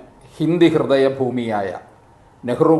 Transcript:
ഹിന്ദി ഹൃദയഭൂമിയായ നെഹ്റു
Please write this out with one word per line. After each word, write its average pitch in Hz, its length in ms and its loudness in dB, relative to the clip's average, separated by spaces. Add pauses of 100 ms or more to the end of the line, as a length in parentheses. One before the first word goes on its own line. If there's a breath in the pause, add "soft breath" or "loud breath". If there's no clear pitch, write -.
(360)
ഹിന്ദി 165 380 2
ഹൃദയഭൂമിയായ 123 1040 -2 (680)
നെഹ്റു 156 360 2